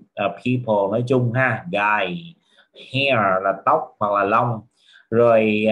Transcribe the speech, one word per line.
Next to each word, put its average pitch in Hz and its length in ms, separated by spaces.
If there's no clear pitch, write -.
à, 101 120
people 113 640
nói 120 160
chung 123 260
ha. 120 380
Guy. 95 640
Hair 110 500
là 98 100
tóc 135 340
hoặc 104 140
là 101 100
lông. 113 380
Rồi, 110 640